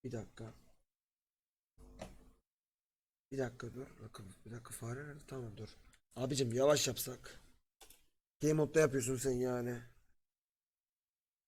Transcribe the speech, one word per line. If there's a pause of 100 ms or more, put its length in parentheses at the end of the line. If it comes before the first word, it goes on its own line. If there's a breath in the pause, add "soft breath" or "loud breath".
Bir
dakika. (2750)
Bir
dakika
dur. (140)
Bakın, (200)
bir
dakika
fare
nerede?
Tamam
dur. (460)
Abicim
yavaş
yapsak. (1000)
Game
modda
yapıyorsun
sen
yani. (1700)